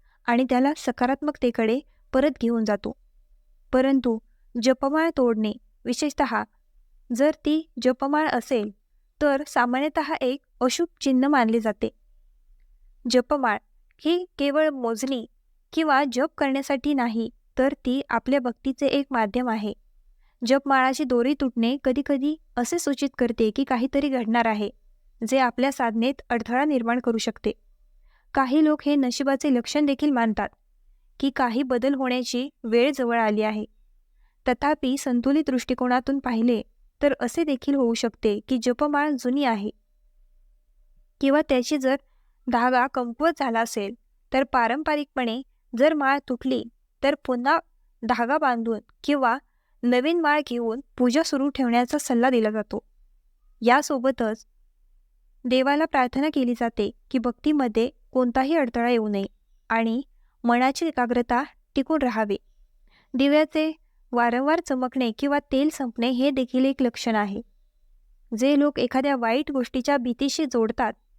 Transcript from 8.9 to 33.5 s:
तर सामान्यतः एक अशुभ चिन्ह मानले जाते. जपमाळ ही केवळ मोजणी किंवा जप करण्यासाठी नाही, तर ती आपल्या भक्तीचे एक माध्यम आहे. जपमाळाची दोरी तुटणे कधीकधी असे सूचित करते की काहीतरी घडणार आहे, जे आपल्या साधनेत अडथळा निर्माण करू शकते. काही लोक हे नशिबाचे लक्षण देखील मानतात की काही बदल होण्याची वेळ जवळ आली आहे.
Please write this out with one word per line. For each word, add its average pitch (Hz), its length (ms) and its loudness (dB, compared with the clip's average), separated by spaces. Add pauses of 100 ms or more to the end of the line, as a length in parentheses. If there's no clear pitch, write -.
तर 285 260 2
सामान्यतः 277 680 0
एक 269 260 -2 (200)
अशुभ 254 260 0 (140)
चिन्ह 262 260 2
मानले 233 320 4
जाते. 220 300 -4 (1160)
जपमाळ 247 520 0 (440)
ही 349 220 0 (140)
केवळ 285 320 2
मोजणी 247 560 -4 (480)
किंवा 294 300 2 (100)
जप 262 240 0
करण्यासाठी 277 560 -2
नाही, 233 360 -2 (280)
तर 269 180 2
ती 254 340 -4
आपल्या 254 300 0
भक्तीचे 254 480 -4
एक 277 240 0
माध्यम 247 380 -2
आहे. 214 240 -4 (680)
जपमाळाची 269 640 2
दोरी 254 300 2
तुटणे 247 500 -2
कधीकधी 277 520 0 (220)
असे 247 220 -2
सूचित 277 380 -2
करते 233 320 0
की 269 140 -2
काहीतरी 269 460 -2
घडणार 233 360 0
आहे, 208 240 -2 (520)
जे 247 180 0
आपल्या 254 320 0
साधनेत 240 580 -2
अडथळा 240 360 -2
निर्माण 247 340 0
करू 233 180 -2
शकते. - 340 -4 (840)
काही 269 300 2
लोक 302 220 2
हे 294 100 2
नशिबाचे 269 580 0
लक्षण 294 320 0
देखील 285 260 0
मानतात 226 380 0 (680)
की 277 100 0
काही 254 340 0
बदल 254 300 0
होण्याची 254 540 -2 (160)
वेळ 240 320 2
जवळ 233 240 0
आली 214 220 2
आहे. 214 240 -4 (800)